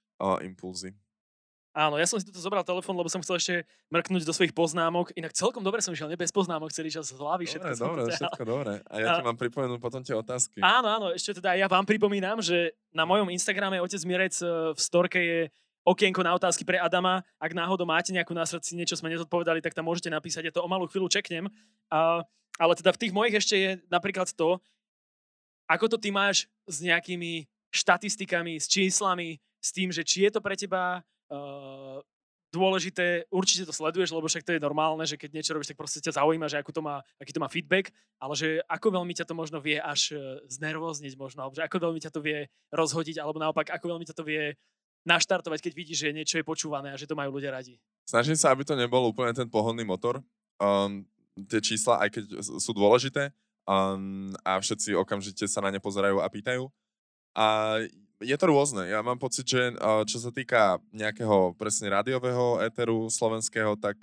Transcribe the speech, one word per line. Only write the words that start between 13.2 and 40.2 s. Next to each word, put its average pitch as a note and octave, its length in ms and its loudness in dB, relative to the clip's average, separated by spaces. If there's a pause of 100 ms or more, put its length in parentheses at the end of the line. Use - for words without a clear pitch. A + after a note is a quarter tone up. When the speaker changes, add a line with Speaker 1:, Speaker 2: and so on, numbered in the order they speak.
Speaker 2:
Instagrame F#3+ 540 -2
Otec F#3 240 -4
Mirec, F3+ 340 0
e, F3 60 -4 (260)
v D3+ 80 -6
storke F3+ 400 2
je E3+ 200 2 (460)
okienko F#3 400 6
na E3+ 80 4
otázky F3+ 320 2
pre F3+ 160 0
Adama. F#3 400 2 (160)
Ak D#3+ 160 -6
náhodou F3 320 0
máte E3+ 240 0
nejakú F3 240 -2
na E3+ 100 0
srdci, E3 300 -6
niečo E3+ 240 -2
sme D#3+ 160 -6
nezodpovedali, E3 480 0
tak E3 160 -6
tam D#3+ 80 -4
môžete E3+ 240 -2
napísať, D#3+ 400 -6
ja - 40 -16
to F3 120 -2
o E3+ 60 -2
malú F#3 180 -2
chvíľu F#3+ 180 -2
čeknem. E3+ 380 -2 (480)
A, E3 320 2 (320)
ale E3 160 4
teda F3 180 2
v - 140 0
tých F#3+ 80 -2
mojich G#3+ 240 2
ešte G#3 180 2
je F#3+ 140 2 (180)
napríklad F#3 460 0
to, E3+ 240 2 (1120)
ako E3+ 240 2
to A3+ 80 2
ty G#3 80 -2
máš G3 400 2 (160)
s D3+ 160 -8
nejakými E3+ 640 -2 (240)
štatistikami, F3 880 0
s D3+ 80 -6
číslami, F#3 720 2 (240)
s - 120 -4
tým, F#3 160 -2
že E3 160 -4
či F#3+ 200 2
je G#3 80 6
to G#3+ 80 0
pre G3 120 -4
teba, F3+ 480 -4 (320)
eh, C#3 640 -12 (580)
dôležité, F3+ 800 0
určite F#3 320 0
to D#3 80 -10
sleduješ, E3 400 0
lebo D#3 160 -2
však - 160 -6
to F3 80 0
je D3+ 80 -2
normálne, D#3 400 0
že D3+ 160 -4
keď D3 160 -16
niečo D#3 160 -4
robíš, D3+ 240 -6
tak - 60 -18
proste D3 180 -8
ťa D3 240 -2
zaujíma, D#3+ 240 2
že D3 160 -4
akú - 80 -14
to D#3+ 80 -6
má, C#3+ 240 -8 (160)
aký C#3 160 -10
to D3+ 80 -2
má C3+ 80 -6
feedback, F3 400 0 (240)
ale C3+ 240 -6
že D#3 320 0
ako F#3 240 2
veľmi F3 160 -2
ťa E3+ 160 -6
to E3 80 -6
možno D#3+ 240 -6
vie D3 160 0
až, D3+ 400 -2
eh, C3+ 320 -10